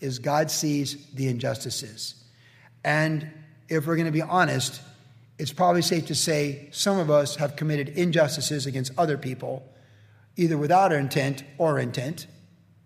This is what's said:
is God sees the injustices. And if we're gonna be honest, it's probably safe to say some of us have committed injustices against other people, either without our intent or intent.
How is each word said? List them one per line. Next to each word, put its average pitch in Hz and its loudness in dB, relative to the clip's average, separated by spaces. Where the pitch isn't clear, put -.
is 131 -6
God 147 0
sees 143 -2
the 131 -2
injustices. 117 -6
And 151 0
if 156 0
we're 165 0
gonna 165 0
be 156 0
honest, 156 0
it's 151 -6
probably 175 4
safe 165 0
to 160 -6
say 147 -2
some 196 0
of 160 0
us 147 4
have 147 -2
committed 147 -2
injustices 151 0
against 131 -4
other 160 2
people, 131 -10
either 160 2
without 175 6
our 147 4
intent 139 0
or 156 2
intent. 127 -4